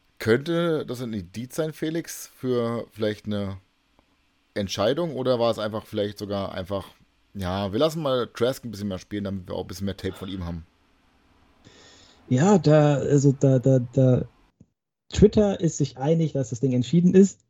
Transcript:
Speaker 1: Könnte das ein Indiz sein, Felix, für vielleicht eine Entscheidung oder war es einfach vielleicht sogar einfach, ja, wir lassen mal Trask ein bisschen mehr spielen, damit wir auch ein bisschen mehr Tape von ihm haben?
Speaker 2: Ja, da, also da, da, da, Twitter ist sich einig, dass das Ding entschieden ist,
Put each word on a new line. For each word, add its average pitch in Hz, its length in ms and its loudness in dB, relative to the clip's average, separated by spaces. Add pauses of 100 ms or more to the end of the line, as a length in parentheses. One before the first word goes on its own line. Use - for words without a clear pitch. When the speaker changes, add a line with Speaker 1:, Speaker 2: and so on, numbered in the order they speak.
(200)
Speaker 1:
Könnte 156 640 0
das 123 160 -10
ein 117 120 -8
Indiz 104 420 -10
sein, 160 160 -4
Felix, 156 640 -8
für 117 560 -4
vielleicht 107 340 -4
eine 101 320 -6 (960)
Entscheidung 120 640 -2
oder 127 240 0
war 117 120 2
es 107 80 -6
einfach 107 260 -6
vielleicht 104 320 -4
sogar 98 360 -6
einfach, 95 340 -8 (480)
ja, 95 360 -4
wir 104 80 -2
lassen 160 220 0
mal 131 320 -2
Trask 123 320 -4
ein 117 60 -12
bisschen 101 180 -8
mehr 92 100 -8
spielen, 104 260 -10
damit 98 220 -8
wir 92 80 -10
auch 90 60 -6
ein 90 60 -12
bisschen 92 180 -10
mehr 95 120 -6
Tape 95 200 -8
von 95 120 -12
ihm 92 160 -8
haben? 85 200 -8 (1600)
Speaker 2:
Ja, 170 300 4
da, 151 380 6
also 139 380 4
da, 135 260 4
da, 131 200 4
da, 127 460 2 (880)
Twitter 208 480 4
ist 165 160 -2
sich 139 200 -4
einig, 156 360 0
dass 135 180 -4
das 123 100 -8
Ding 131 120 0
entschieden 170 420 2
ist, 190 340 6